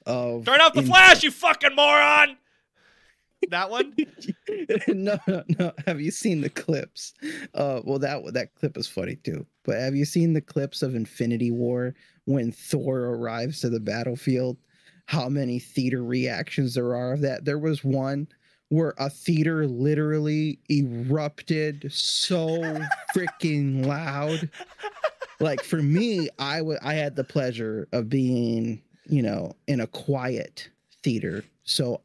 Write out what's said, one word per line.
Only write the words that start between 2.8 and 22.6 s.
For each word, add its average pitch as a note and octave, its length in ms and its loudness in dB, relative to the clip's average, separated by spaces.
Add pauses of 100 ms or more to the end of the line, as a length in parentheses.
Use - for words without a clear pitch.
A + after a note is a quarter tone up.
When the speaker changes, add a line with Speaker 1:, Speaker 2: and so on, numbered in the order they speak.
Speaker 2:
That F3+ 200 0
one? B3 300 -2
Speaker 1:
<laughs> D4+ 60 2 (840)
No, G3 380 0
no, F#3+ 160 0 (160)
no. F3+ 140 -2 (140)
Have E3 140 -2
you D#3 100 -2
seen F3 300 0
the C#3 80 -2
clips? - 640 -6 (420)
Uh, C3+ 300 -2
well, C3+ 140 -2
that, C3+ 340 -4
that A#2+ 220 -4
clip - 240 -6
is A2+ 80 -4
funny - 300 -6
too. C3+ 280 -8 (200)
But A#2 140 0
have C3 160 -2
you C#3+ 100 2
seen E3 280 2
the D#3 80 0
clips - 420 -6
of C3 120 -2
Infinity A#2 560 -2
War B2 440 -2 (320)
when B2+ 260 0
Thor C3 480 -4
arrives A#2+ 600 -4
to B2+ 80 0
the A2+ 120 -2
battlefield? B2 760 -2 (500)
How C3+ 220 -2
many C3 300 -2
theater B2+ 460 -2
reactions B2 680 -2
there B2 200 0
are B2 180 -4
of D3 100 -2
that? C3+ 220 -2
There D3 140 -2
was D3+ 260 -2
one C3+ 440 -2 (420)
where D#3 280 2
a C#3 120 -4
theater D#3 560 0
literally D3+ 920 0 (120)
erupted D3 1200 -2
so D#3+ 840 -2 (200)